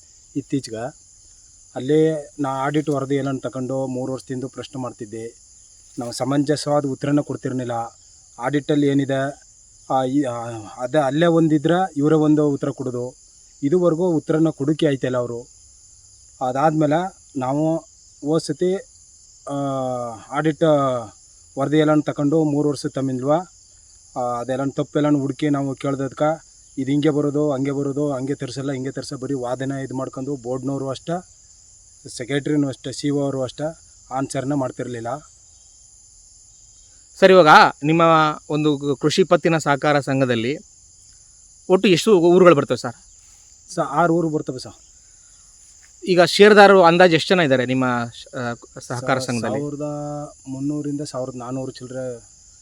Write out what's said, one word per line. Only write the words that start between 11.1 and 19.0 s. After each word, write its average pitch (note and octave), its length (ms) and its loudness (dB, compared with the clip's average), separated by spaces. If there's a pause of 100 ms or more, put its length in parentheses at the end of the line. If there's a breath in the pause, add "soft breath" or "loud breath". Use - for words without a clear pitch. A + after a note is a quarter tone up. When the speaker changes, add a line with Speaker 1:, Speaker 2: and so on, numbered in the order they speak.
Speaker 1:
ಒಂದಿದ್ರೆ E3 680 2
ಇವರೇ D3 180 2
ಒಂದು D3+ 340 4
ಉತ್ತರ C#3 220 -2
ಕೊಡೋದು. B2+ 440 -6 (480 soft breath)
ಇದುವರೆಗೂ E3+ 460 2
ಉತ್ತರನ D#3+ 420 2
ಕೊಡೋಕೆ D3 360 0
ಆಯ್ತಿಲ್ಲ C3 300 -2
ಅವರು. A#2+ 320 -6 (1000)
ಅದಾದ್ಮೇಲೆ D#3 880 0
ನಾವು D3 400 -2 (500)
ಹೋದ D#3+ 140 0
ಸತಿ, F3+ 340 -2 (760)